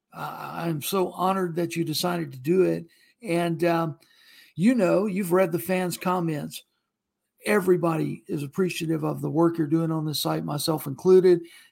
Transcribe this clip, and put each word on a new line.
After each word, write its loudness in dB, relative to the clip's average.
Uh, -12
I'm -4
so -2
honored 0
that -4
you -2
decided -4
to -16
do 2
it. 0
And, -2
um, 0
you 4
know, 4
you've -4
read 4
the -2
fans' -2
comments. -4
Everybody 0
is -6
appreciative -2
of -4
the -4
work 2
you're 0
doing 0
on -2
this -4
site, -2
myself -4
included. 6